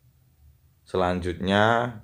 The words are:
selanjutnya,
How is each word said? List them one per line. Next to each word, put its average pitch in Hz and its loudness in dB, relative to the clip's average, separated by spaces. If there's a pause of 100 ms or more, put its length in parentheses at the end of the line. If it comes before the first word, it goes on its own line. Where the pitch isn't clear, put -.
(840)
selanjutnya, 95 0